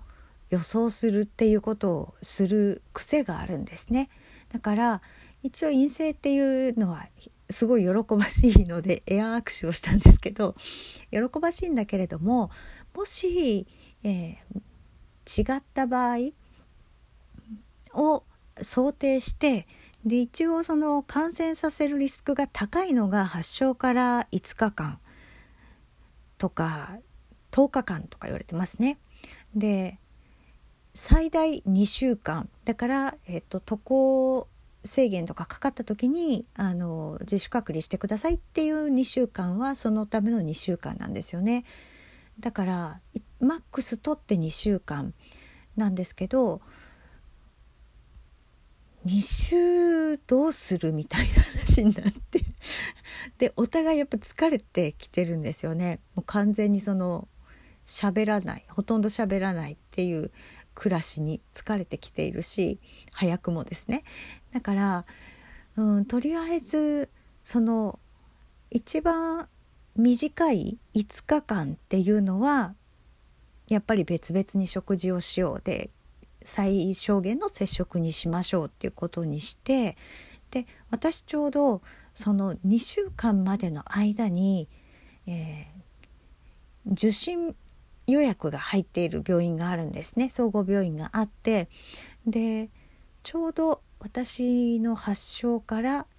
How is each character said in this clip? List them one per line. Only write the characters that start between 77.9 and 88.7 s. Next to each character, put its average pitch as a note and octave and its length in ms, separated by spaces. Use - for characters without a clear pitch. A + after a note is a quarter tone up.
に E3 120
し - 160
ま E3+ 140
し - 120
ょ E3 100
う - 40
っ - 20
て - 160
い - 40
う - 20
こ - 160
と E3+ 160
に D3+ 160
し - 140
て、 B3+ 420
で、 B3 160
私 D#4+ 320
ち - 120
ょ D4 120
う C#4+ 40
ど C4+ 320
そ - 180
の G3 320
二 G#3+ 160
週 G4 300
間 G3+ 340
ま F#3+ 120
で F3+ 140
の D3 160
間 G#3 420
に、 F3+ 400
え D#3+ 400
ー、 G3 40
受 G#3+ 200
診 E4+ 420
予 C#4 140
約 G#3+ 300
が C#3+ 80
入 - 220